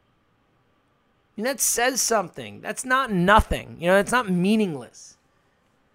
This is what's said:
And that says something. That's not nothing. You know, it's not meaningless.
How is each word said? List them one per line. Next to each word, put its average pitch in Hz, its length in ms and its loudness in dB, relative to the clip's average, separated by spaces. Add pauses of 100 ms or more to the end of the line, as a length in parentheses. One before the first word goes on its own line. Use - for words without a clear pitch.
(1400)
And 208 80 -6
that 262 160 -4
says 254 400 0
something. 139 580 -4
That's 208 240 -10
not 254 300 0
nothing. 175 640 2
You 170 80 -2
know, 185 100 6
it's 196 140 0
not 233 180 0
meaningless. 180 840 -2 (800)